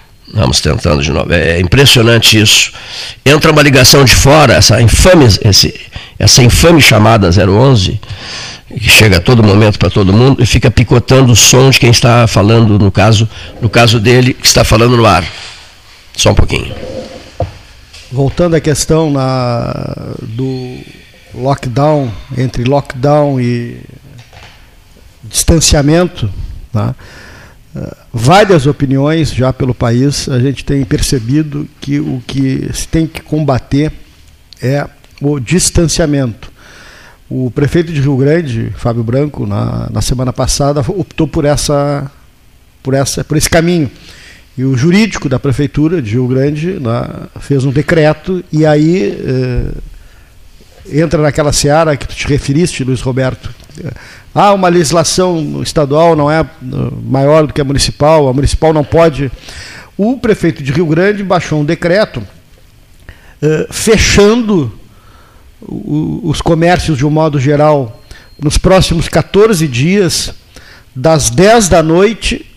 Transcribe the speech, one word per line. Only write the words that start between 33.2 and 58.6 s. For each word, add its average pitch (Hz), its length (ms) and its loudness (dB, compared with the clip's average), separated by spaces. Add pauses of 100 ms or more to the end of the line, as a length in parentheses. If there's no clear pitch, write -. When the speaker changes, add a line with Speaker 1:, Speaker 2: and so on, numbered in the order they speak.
Speaker 2:
combater 143 680 -2 (720)
é 139 240 -4 (360)
o 143 180 -2
distanciamento. 143 1120 -2 (800)
O 127 200 -4
prefeito 160 440 -2
de 143 80 -4
Rio 135 160 0
Grande, 131 580 -2
Fábio 117 280 -4
Branco, 127 420 -4
na, 113 440 -6
na 110 120 -4
semana 127 320 -4
passada, 143 480 -2
optou 165 460 -4
por 151 180 -4
essa, 143 680 -2 (720)
por 131 100 -4
essa, 135 300 -2
por 151 140 -4
esse - 120 -2
caminho. 165 400 0 (680)
E 127 80 -4
o 135 100 0
jurídico 175 540 0
da 127 100 -2
prefeitura 147 600 -2
de 104 100 -8
Rio 127 160 -2
Grande, 147 440 -2
né, 120 360 -6 (320)
fez 135 240 -2
um 139 80 0
decreto 156 800 -2
e 156 140 2
aí, 170 600 0
eh, 127 460 -4 (1200)
entra 151 300 0
naquela 147 320 0
seara 151 420 0
que - 100 -8
tu - 80 -14
te - 140 -10
referiste, 143 560 -2
Luiz 127 160 -4
Roberto. 131 500 -6 (840)
Há 196 180 4
uma 190 140 0
legislação 165 960 0
estadual, 156 520 0
não 147 140 0
é, 160 120 0
eh, 139 40 -4 (580)
maior 139 440 2
do 117 60 -12
que 151 80 -2
a - 20 -2
municipal, 139 640 0
a 127 60 0
municipal 143 400 0